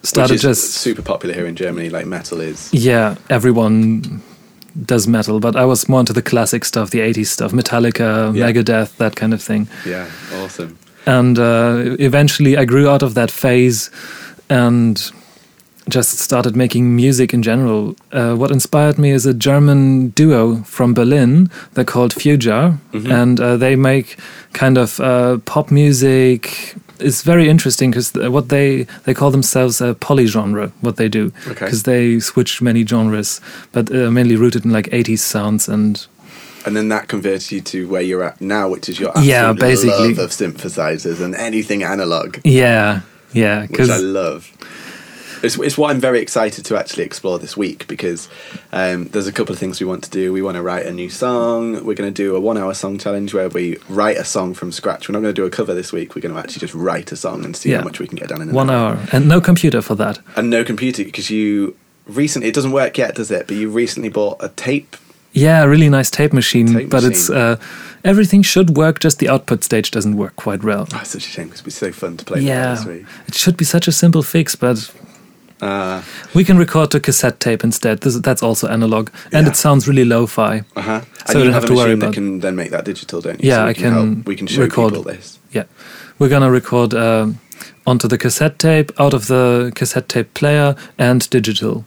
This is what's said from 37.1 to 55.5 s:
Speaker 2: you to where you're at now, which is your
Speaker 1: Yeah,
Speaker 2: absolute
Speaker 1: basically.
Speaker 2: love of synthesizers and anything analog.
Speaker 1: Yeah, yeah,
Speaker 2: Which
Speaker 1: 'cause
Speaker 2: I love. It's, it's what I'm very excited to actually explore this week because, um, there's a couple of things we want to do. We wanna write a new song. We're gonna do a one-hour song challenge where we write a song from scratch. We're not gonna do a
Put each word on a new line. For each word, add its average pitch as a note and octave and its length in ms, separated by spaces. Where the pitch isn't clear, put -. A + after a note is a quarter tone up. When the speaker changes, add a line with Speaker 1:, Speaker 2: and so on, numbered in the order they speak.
Speaker 2:
you G2 100
to F#2 260
where F#2 140
you're F#2 220
at F2 180
now, G2 280
which - 200
is F2 100
your F#2+ 120
Speaker 1:
Yeah, A#2+ 300
Speaker 2:
absolute G2 80
Speaker 1:
basically. B2 560
Speaker 2:
love - 20
of F2+ 140
synthesizers E2 880
and F2+ 140
anything G#2+ 480
analog. F2+ 600
Speaker 1:
Yeah, A#2 580
yeah, G#2+ 340
Speaker 2:
Which - 100
Speaker 1:
'cause B2+ 140
Speaker 2:
I F2+ 80
love. F#2 500
It's, - 160
it's C#3+ 180
what D3 140
I'm C3+ 80
very B2+ 220
excited G#2+ 440
to A2 120
actually - 260
explore F2+ 340
this - 180
week F#2+ 320
because, F2 420
um, F2+ 380
there's G2 160
a G2+ 40
couple G2+ 220
of F2+ 60
things F#2 200
we F#2+ 60
want F#2 200
to - 40
do. F#2 240
We F#2+ 80
wanna F#2 220
write F2+ 240
a - 40
new F2 180
song. A#2 760
We're A2 80
gonna G2+ 160
do G2 260
a F#2 40
one-hour G2+ 340
song G2 240
challenge G2+ 340
where F#2 180
we F2 280
write G2+ 300
a D#2+ 80
song F#2 300
from F2+ 160
scratch. - 360
We're G2+ 60
not G#2 80
gonna G#2 120
do F#2+ 120
a F2+ 60